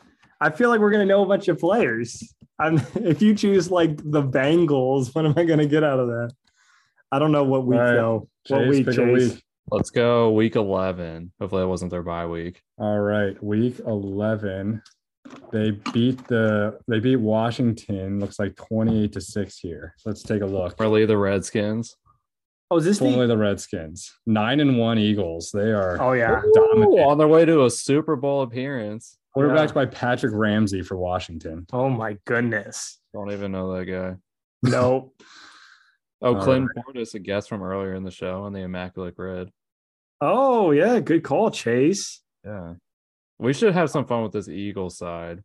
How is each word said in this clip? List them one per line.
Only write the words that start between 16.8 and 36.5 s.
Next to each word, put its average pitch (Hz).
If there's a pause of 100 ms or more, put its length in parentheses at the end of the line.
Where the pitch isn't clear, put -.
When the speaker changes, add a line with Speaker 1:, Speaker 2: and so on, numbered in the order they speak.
Speaker 2:
they 113
beat 127
Washington, 110
looks 101
like 98
twenty-eight 110
to 98
six 95
here. 82 (100)
Let's 107
take 107
a 101
look. 92
Speaker 3:
Early 110
the 107
Redskins. 104 (760)
Speaker 1:
Oh, 175
is 156
this 202
Speaker 2:
Formerly 127
Speaker 1:
the 117
Speaker 2:
the 110
Redskins. 98 (140)
Nine 113
and 135
one 113
Eagles. 98
They 104
are 92
Speaker 1:
Oh, 127
yeah. 113
Speaker 3:
Ooh, 427
Speaker 2:
dominant. 427
Speaker 3:
on 147
their 151
way 160
to 156
a 117
Super 151
Bowl 139
appearance. 117 (180)
Speaker 2:
Quarterbacked 147
Speaker 1:
Yeah. -
Speaker 2:
by 139
Patrick 123
Ramsey 104
for 92
Washington. 87
Speaker 1:
Oh 127
my 110
goodness. 117 (140)
Speaker 3:
Don't 101
even 101
know 92
that 92
guy. 92 (480)
Speaker 1:
Nope. 127 (120)
<laughs> - (880)
Speaker 3:
Oh, 123
Speaker 2:
All 101
Speaker 3:
Clinton 131